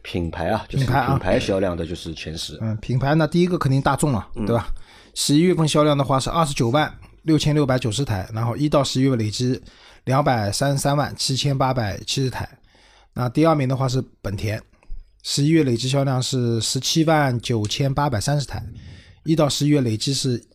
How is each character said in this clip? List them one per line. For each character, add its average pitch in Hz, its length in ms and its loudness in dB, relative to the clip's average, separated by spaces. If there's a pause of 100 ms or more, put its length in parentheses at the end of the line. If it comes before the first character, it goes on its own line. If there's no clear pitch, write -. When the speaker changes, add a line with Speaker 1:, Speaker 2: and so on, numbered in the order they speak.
Speaker 1:
品 85 300 -4
牌 85 160 -4
啊， 107 220 0
就 - 100 -2
是 131 60 2
Speaker 2:
品 120 80 0
牌 139 80 2
啊。 123 80 0
Speaker 1:
品 135 100 2
牌 98 180 2
销 104 220 0
量 90 160 0
的 82 100 -4
就 82 80 -8
是 82 200 -10
前 80 240 -10
十。 76 240 -10
Speaker 2:
嗯， 113 160 -4
品 123 200 -4
牌 139 160 0
那 160 140 4
第 170 140 2
一 180 40 4
个 180 120 0
肯 143 120 0
定 135 120 2
大 143 120 2
众 139 200 0
了， 101 120 -2 (120)
Speaker 1:
嗯。 110 80 -4
Speaker 2:
对 113 100 2
吧？ - 180 -2 (420)
十 - 200 2
一 151 40 6
月 180 140 6
份 160 140 2
销 151 160 4
量 147 140 4
的 143 40 2
话 135 160 2
是 - 120 -2
二 165 160 2
十 143 80 -2
九 117 160 2
万 147 200 2 (340)
六 151 140 4
千 147 160 2
六 151 120 2
百 131 120 2
九 117 140 -2
十 131 140 -2
台， 98 280 -4
然 113 120 -2
后 117 100 -2
一 147 140 0
到 143 120 4
十 131 200 0
一 - 20 4
月 131 140 4
累 110 120 0
计 123 320 -2 (440)
两 131 180 2
百 113 260 0
三 135 220 0
十 139 60 0
三 143 180 0
万 123 220 -2
七 - 180 -2
千 139 220 0
八 131 160 2
百 113 340 -4
七 139 160 -2
十 131 60 -2
台。 - 180 -8 (680)
那 123 160 -2
第 151 160 4
二 160 80 6
名 139 140 0
的 131 80 0
话 131 120 0
是 127 160 -2 (180)
本 101 140 -6
田， 104 260 -4 (640)
十 - 200 -2
一 151 60 4
月 160 140 6
累 123 120 0
计 120 120 -2
销 139 160 0
量 131 180 0
是 120 400 0
十 - 180 -2
七 160 240 2
万 147 360 2
九 110 280 -2
千 139 260 0
八 143 160 0
百 110 100 -2
三 143 200 0
十 135 60 -4
台， - 180 -8 (600)
一 160 120 2
到 147 140 4
十 - 160 -2
一 147 40 4
月 147 120 4
累 113 160 0
计 135 160 -2
是 127 300 -2 (120)